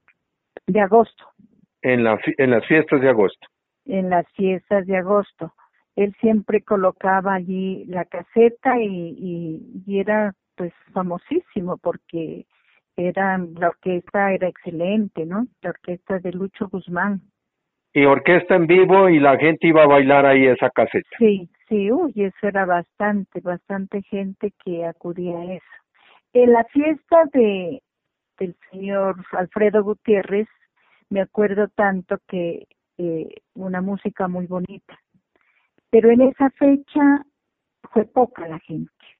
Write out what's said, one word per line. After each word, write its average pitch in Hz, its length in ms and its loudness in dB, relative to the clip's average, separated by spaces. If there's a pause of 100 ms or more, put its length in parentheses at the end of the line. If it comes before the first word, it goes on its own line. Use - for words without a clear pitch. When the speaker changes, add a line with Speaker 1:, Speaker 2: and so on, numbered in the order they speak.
(680)
Speaker 1:
de 196 140 0
agosto. 208 460 2 (560)
Speaker 2:
En 123 220 2
la 110 140 2
fi-, - 200 -4
en 131 140 2
las 113 140 2
fiestas 156 360 2
de 135 80 4
agosto. 107 360 0 (380)
Speaker 1:
En 190 240 -6
las 175 240 -2
fiestas 190 540 -2
de 190 100 -2
agosto. 185 560 -4 (440)
Él 202 240 -2
siempre 214 420 0
colocaba 190 720 -2
allí 190 520 -8
la 175 180 -8
caseta 233 760 0
y, 190 400 -8
y, 170 680 -12
y 196 120 -4
era, 208 340 -2 (220)
pues, 175 180 -10 (200)
famosísimo 180 880 -8
porque 165 680 -10 (500)
era, 190 420 -2
la 170 300 -6
orquesta 190 640 -4
era 185 140 -4
excelente, 180 800 -6
¿no? 202 200 -6 (160)
La 175 80 -8
orquesta 180 480 -10
de 180 140 -8
Lucho 190 360 -10
Guzmán. 185 540 -6 (720)
Speaker 2:
Y 143 100 4
orquesta 175 520 4
en 175 100 2
vivo 185 420 6
y 165 100 6
la 139 200 6
gente 160 300 2
iba 156 160 6
a - 20 8
bailar 139 400 6
ahí 135 200 6
esa 127 220 2
caseta. 110 400 -2 (100)
Speaker 1:
Sí, 202 300 0 (180)
sí, 202 240 -2
uy, 294 260 -2
eso 196 300 -4
era 196 200 -2
bastante, 185 760 -4
bastante 190 640 -8
gente 196 500 -8 (100)
que 170 220 -8
acudía 175 540 -10
a 170 60 -12 (100)
eso. 170 100 -16 (680)
En 247 180 6
la 233 120 4
fiesta 302 680 2
de, 196 480 0 (580)
del 180 160 -8 (160)
señor 196 460 -4 (160)
Alfredo 208 500 0
Gutiérrez, 202 640 -2 (600)
me 196 140 -4
acuerdo 202 520 -2
tanto 196 440 -2 (100)
que, 170 380 -8 (320)
eh, 165 300 -6 (260)
una 190 260 -8
música 190 480 -6
muy 180 180 -8
bonita. 185 520 -12 (920)
Pero 226 220 4
en 240 100 4
esa 269 300 2
fecha 285 760 0 (680)
fue 220 120 0
poca 226 420 -2
la 160 120 -12
gente. 160 320 -12 (300)